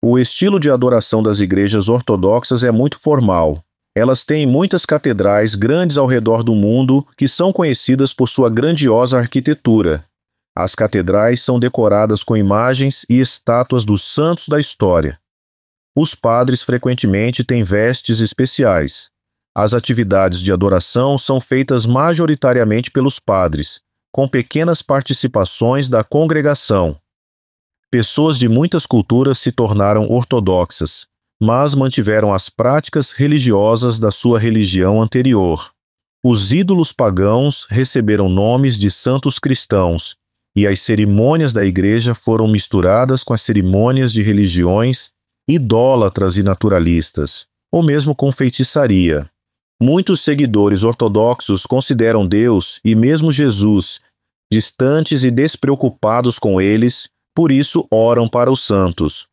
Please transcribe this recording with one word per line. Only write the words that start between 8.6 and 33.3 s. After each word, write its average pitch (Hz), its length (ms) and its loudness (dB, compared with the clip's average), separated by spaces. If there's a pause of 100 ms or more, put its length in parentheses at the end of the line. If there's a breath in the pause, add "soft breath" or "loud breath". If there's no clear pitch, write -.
arquitetura. 113 880 0 (500)
As 90 180 -4
catedrais 107 680 0
são 123 180 0
decoradas 107 640 0
com 120 100 -2
imagens 120 720 0
e 123 120 4
estátuas 123 640 -2
dos 104 180 0
santos 165 460 -4
da 147 100 0
história. 87 600 -2 (760)
Os 156 200 -2
padres 123 480 0
frequentemente 123 840 -2
têm 120 180 -2
vestes 110 580 -2
especiais. 107 920 -2 (440)
As 104 200 0
atividades 95 680 0
de 92 100 -2
adoração 98 680 0
são 135 200 -2
feitas 127 460 -2
majoritariamente 127 1080 0
pelos 135 280 0
padres, 87 640 -2 (300)
com 135 160 -2
pequenas 151 540 -2
participações 127 1120 -2
da 113 120 2
congregação. 143 960 0 (920)
Pessoas 143 480 0
de 123 100 0
muitas 151 380 0
culturas 123 520 0
se 127 140 -4
tornaram 104 580 0
ortodoxas, 92 960 -2 (340)
mas 127 340 0
mantiveram 107 580 0
as 95 160 -4
práticas 135 600 -2
religiosas 117 880 0